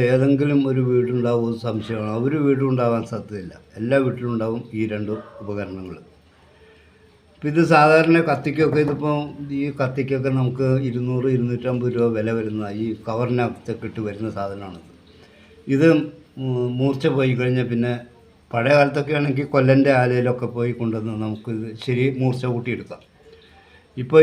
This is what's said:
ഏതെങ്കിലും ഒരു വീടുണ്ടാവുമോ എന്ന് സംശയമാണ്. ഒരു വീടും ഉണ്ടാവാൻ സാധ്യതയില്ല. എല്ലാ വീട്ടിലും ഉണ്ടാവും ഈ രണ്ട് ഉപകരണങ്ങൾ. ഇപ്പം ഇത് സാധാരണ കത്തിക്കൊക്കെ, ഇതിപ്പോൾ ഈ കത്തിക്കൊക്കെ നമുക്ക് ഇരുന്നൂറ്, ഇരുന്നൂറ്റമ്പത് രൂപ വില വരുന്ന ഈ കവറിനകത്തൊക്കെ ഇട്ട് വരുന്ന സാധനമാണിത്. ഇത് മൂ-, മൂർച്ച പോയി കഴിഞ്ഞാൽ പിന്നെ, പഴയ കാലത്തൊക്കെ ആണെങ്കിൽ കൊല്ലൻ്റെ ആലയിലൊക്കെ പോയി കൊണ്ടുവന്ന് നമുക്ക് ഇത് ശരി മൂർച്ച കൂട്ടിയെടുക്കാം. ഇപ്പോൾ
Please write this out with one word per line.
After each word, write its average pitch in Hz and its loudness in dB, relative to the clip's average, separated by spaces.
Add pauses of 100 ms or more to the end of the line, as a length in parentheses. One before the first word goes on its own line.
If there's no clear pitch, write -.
(120)
ഏതെങ്കിലും 139 4 (100)
ഒരു 131 0
വീടുണ്ടാവുമോ 120 0
എന്ന് 117 -8
സംശയമാണ്. 110 -4
ഒരു 147 0
വീടും 135 2
ഉണ്ടാവാൻ 117 0
സാധ്യതയില്ല. 104 -10 (260)
എല്ലാ 123 0
വീട്ടിലും 120 -4
ഉണ്ടാവും 113 -4 (180)
ഈ - 0 (120)
രണ്ട് 104 -4 (300)
ഉപകരണങ്ങൾ. 95 -10 (1400)
ഇപ്പം 147 -6
ഇത് 160 2 (120)
സാധാരണ 160 6 (100)
കത്തിക്കൊക്കെ, 143 0
ഇതിപ്പോൾ 147 -2 (440)
ഈ 143 -2 (140)
കത്തിക്കൊക്കെ 131 -2 (100)
നമുക്ക് 127 0 (220)
ഇരുന്നൂറ്, 123 -2
ഇരുന്നൂറ്റമ്പത് 120 -2
രൂപ 117 2 (100)
വില 107 -2
വരുന്ന 107 -4 (140)
ഈ - -4 (220)
കവറിനകത്തൊക്കെ 117 -4
ഇട്ട് 113 -10
വരുന്ന 104 -8
സാധനമാണിത്. 98 -10 (880)
ഇത് 147 6 (560)
മൂ-, 123 -2 (100)
മൂർച്ച 139 0 (100)
പോയി 131 2
കഴിഞ്ഞാൽ 127 0
പിന്നെ, 120 0 (600)
പഴയ 120 2
കാലത്തൊക്കെ 143 0
ആണെങ്കിൽ 143 -2
കൊല്ലൻ്റെ 135 6 (100)
ആലയിലൊക്കെ 123 0
പോയി 120 -2
കൊണ്ടുവന്ന് 110 -4 (120)
നമുക്ക് 107 -8
ഇത് 110 -8 (180)
ശരി 123 0 (160)
മൂർച്ച 127 -2 (100)
കൂട്ടിയെടുക്കാം. - -8 (1000)
ഇപ്പോൾ 135 6